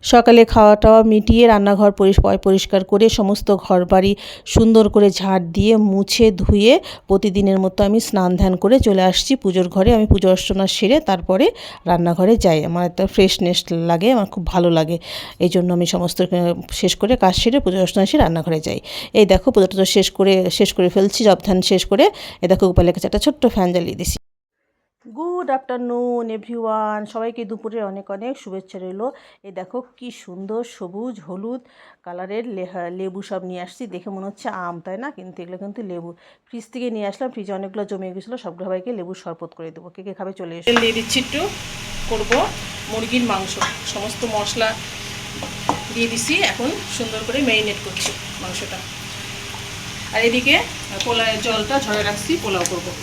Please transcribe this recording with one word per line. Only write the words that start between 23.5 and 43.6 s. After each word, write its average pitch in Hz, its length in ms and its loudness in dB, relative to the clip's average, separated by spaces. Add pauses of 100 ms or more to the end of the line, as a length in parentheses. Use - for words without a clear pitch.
জ্বালিয়ে 170 220 -2
দিছি। - 220 -6 (920)
গুড 320 420 -8
আফটারনুন 240 800 -6
এভরিওয়ান, 220 760 -6
সবাইকে 226 380 -8
দুপুরে 220 380 -10
অনেক 196 280 -12
অনেক 226 280 -10
শুভেচ্ছা 190 400 -16
রইল। 190 320 -8 (320)
এই 196 100 -20
দেখো 190 300 -12 (140)
কি 247 140 -16
সুন্দর 196 540 -10 (140)
সবুজ 202 420 -12
হলুদ 196 400 -12 (420)
কালারের 185 440 -10
লে-, 180 440 -10
লেবু 190 320 -10
সব 185 220 -10
নিয়ে 180 160 -12
আসছি, 180 260 -16
দেখে 180 240 -14
মনে 190 160 -12
হচ্ছে 202 220 -12
আম, 175 320 -10
তাই 190 180 -12
না? 277 120 -12
কিন্তু 185 320 -18
এগুলো 180 160 -14
কিন্তু 202 240 -14
লেবু। 175 300 -12 (360)
ফ্রিজ 233 240 -16
থেকে 247 180 -8
নিয়ে 214 160 -8
আসলাম, 247 240 -8
ফ্রিজে 202 220 -12
অনেকগুলো 196 320 -8
জমে 190 280 -10
গেছিলো, 196 240 -14
সব 180 280 -14
সবাইকে 185 280 -8
লেবুর 185 220 -10
শরবত 170 400 -16
করে 165 160 -16
দেবো। 165 200 -20
কে 185 120 -20
কে 196 120 -14
খাবে 190 180 -12
চলে 170 260 -14
এসো। 170 60 -18
তেল 233 160 0
দিয়ে 226 120 -2
দিচ্ছি 233 280 -4
একটু, 302 280 -6 (600)
করবো 226 380 -2 (440)
মুরগির 226 320 -4
মাংস। 196 360 -4 (280)